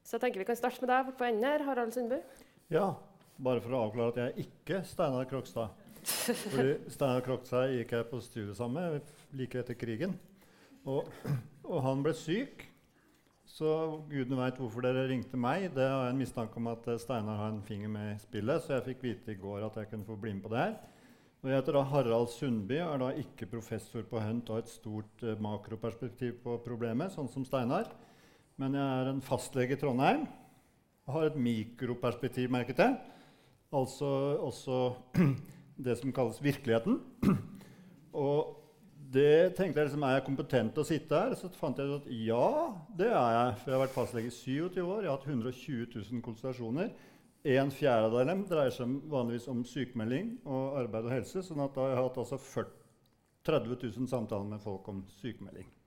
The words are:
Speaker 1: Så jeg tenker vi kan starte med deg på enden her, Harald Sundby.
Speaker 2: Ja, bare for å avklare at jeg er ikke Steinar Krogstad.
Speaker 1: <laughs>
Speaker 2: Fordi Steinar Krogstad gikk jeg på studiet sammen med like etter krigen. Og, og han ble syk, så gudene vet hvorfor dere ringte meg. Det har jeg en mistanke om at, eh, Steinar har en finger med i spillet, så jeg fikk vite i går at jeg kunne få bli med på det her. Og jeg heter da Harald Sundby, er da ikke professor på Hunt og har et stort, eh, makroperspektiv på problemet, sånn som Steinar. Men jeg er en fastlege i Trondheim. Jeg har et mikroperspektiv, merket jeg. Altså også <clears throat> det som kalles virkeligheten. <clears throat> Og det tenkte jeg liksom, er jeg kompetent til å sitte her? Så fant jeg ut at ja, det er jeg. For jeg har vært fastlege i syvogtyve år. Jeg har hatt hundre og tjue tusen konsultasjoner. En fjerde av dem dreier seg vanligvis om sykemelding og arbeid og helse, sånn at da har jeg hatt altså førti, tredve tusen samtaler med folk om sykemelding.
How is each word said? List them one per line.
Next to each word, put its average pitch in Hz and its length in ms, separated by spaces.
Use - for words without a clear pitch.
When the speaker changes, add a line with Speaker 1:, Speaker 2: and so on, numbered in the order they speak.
Speaker 1:
Så - 100
jeg 233 60
tenker 233 180
vi 190 60
kan 240 100
starte 247 300
med 247 80
deg 262 240
på 247 100
enden 220 160
her, 294 220
Harald 240 260
Sundby. 247 300
Speaker 2:
Ja, 170 240
bare 127 180
for 117 140
å 131 140
avklare 117 260
at 123 80
jeg 120 80
er - 140
ikke - 420
Steinar 131 400
Krogstad. 117 480
Speaker 1:
<laughs> - 480
Speaker 2:
Fordi 135 220
Steinar 127 320
Krogstad 131 480
gikk 120 180
jeg 117 200
på 127 100
studiet 104 380
sammen 151 340
med 143 160
like 131 240
etter 123 160
krigen. 120 400
Og, 135 240
og 180 160
han 135 240
ble 160 80
syk, - 540
så 156 480
gudene 131 320
vet 127 180
hvorfor 123 240
dere 131 240
ringte 127 320
meg. 165 320
Det 131 160
har 135 160
jeg 123 80
en 135 80
mistanke 117 400
om 117 80
at, 113 180
eh, 117 140
Steinar 107 400
har 107 80
en 107 160
finger 107 240
med 104 240
i 104 80
spillet, 110 400
så 143 140
jeg 123 160
fikk 127 180
vite 110 240
i 95 80
går 101 240
at 110 160
jeg 104 80
kunne 107 160
få 107 160
bli 104 160
med 98 80
på 107 80
det 143 140
her. 220 120
Og 135 80
jeg 135 100
heter 143 180
da 139 120
Harald 120 400
Sundby, 117 560
er 147 160
da 127 160
ikke 113 320
professor 113 560
på 110 160
Hunt 117 280
og 110 100
har - 40
et - 140
stort, 107 480
eh, 107 160
makroperspektiv 113 1040
på 117 160
problemet, 120 560
sånn 139 160
som 135 120
Steinar. 131 440
Men 135 220
jeg 139 40
er 131 300
en 135 120
fastlege 127 520
i 135 40
Trondheim. 147 420
Jeg 131 60
har 160 160
et 147 100
mikroperspektiv, 120 1160
merket 123 260
jeg. 240 140
Altså 135 320
også 131 380
<clears throat> - 500
det 120 140
som 131 160
kalles 117 280
virkeligheten. 143 580
<clears throat> 196 140
Og 147 280
det 151 460
tenkte 165 240
jeg 147 80
liksom, 143 180
er 131 80
jeg 135 140
kompetent 135 440
til 151 120
å - 20
sitte 151 320
her? 226 160
Så 180 240
fant 139 180
jeg 139 140
ut 143 80
at 143 160
ja, 113 320
det 196 160
er 123 240
jeg. 120 240
For - 100
jeg 131 80
har 135 60
vært 131 140
fastlege 120 340
i - 60
syvogtyve 170 500
år. 202 160
Jeg 165 80
har 135 80
hatt 143 140
hundre 123 180
og - 80
tjue 120 320
tusen 113 320
konsultasjoner. 123 720
En 139 200
fjerde 117 320
av 123 240
dem 190 180
dreier 147 240
seg 127 220
vanligvis 120 400
om 120 160
sykemelding 127 640
og 135 320
arbeid 113 260
og 120 80
helse, 135 320
sånn 151 160
at 139 140
da 131 80
har 135 100
jeg 127 140
hatt 123 160
altså 131 180
førti, - 400
tredve 123 320
tusen 120 320
samtaler 107 460
med 104 80
folk 98 260
om 98 140
sykemelding. 101 480